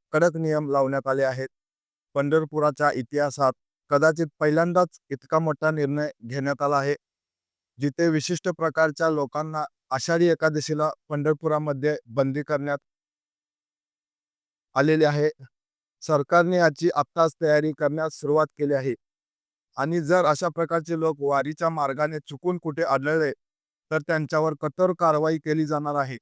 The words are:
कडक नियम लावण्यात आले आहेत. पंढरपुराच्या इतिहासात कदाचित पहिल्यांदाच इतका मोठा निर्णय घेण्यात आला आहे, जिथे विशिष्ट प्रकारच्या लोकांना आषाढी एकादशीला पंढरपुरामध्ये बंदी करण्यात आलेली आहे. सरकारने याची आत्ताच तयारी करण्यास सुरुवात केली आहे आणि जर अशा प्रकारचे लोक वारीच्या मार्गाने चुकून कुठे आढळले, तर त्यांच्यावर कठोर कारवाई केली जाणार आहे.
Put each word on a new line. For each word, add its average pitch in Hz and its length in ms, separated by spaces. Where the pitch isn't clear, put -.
कडक 160 260
नियम 156 320
लावण्यात 139 380
आले 135 160
आहेत. 131 240
पंढरपुराच्या 147 760
इतिहासात 139 640
कदाचित 156 360
पहिल्यांदाच 170 600
इतका 151 300
मोठा 156 320
निर्णय 147 380
घेण्यात 135 380
आला 143 160
आहे, 139 180
जिथे 143 300
विशिष्ट 160 400
प्रकारच्या 160 600
लोकांना 151 540
आषाढी 170 380
एकादशीला 151 600
पंढरपुरामध्ये 151 880
बंदी 135 380
करण्यात 143 340
आलेली 156 280
आहे. 147 260
सरकारने 170 540
याची 165 380
आत्ताच 160 460
तयारी 151 300
करण्यास 151 480
सुरुवात 151 280
केली 143 160
आहे 135 200
आणि 156 240
जर 170 240
अशा 151 240
प्रकारचे 165 500
लोक 160 200
वारीच्या 143 500
मार्गाने 151 500
चुकून 175 380
कुठे 160 260
आढळले, 147 480
तर 156 80
त्यांच्यावर 156 640
कठोर 180 380
कारवाई 160 380
केली 156 280
जाणार 147 300
आहे. 135 260